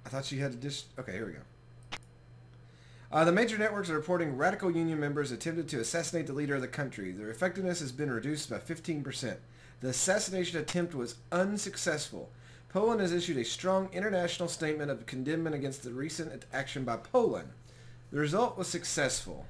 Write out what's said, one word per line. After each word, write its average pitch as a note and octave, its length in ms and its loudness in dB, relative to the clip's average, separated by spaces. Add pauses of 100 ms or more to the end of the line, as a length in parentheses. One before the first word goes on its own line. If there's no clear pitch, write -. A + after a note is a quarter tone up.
I - 60 -10
thought C3+ 160 -4
she C3+ 140 -4
had C#3 120 0
a A#2+ 40 -8
dis-, C#3 300 -6 (140)
okay, G#2 140 -8
here G#2+ 120 -4
we F2+ 80 -8
go. C#2+ 60 -12 (1700)
Uh, D#3 120 6
the E3+ 80 8
major G#3+ 260 4
networks G#3 320 2
are D#3+ 60 2
reporting D#3+ 420 2
radical F#3 320 4
union E3 300 2
members D3 320 0
attempted D#3 380 -2
to C3+ 100 0
assassinate D#3+ 480 0
the C#3 60 -4
leader C#3+ 220 0
of C3+ 60 0
the B2+ 60 -2
country. A2+ 440 -4
Their G#2 180 -6
effectiveness F3+ 500 0
has C3+ 140 -6
been C#3 180 0
reduced C3+ 380 -2
by G#2 100 -2
fifteen D#3+ 440 -4
percent. A#2+ 360 -4 (400)
The B2+ 100 -2
assassination F#3 680 2
attempt E3+ 360 0
was A#2+ 200 -4 (160)
unsuccessful. G3 960 0 (380)
Poland A3 320 4
has F3+ 140 4
issued E3+ 240 2
a A#2 80 2
strong F#3+ 480 2
international F3 560 0
statement D3+ 420 0
of A#2+ 140 -4
condemnation D#3 480 0
against C3+ 300 -4
the B2 100 -6
recent D3 600 -6
action C3+ 300 -2
by A#2 140 0
Poland. G2 520 2 (640)
The C#3+ 80 0
result F#3+ 380 4
was F3+ 100 -2
successful. C3 840 -2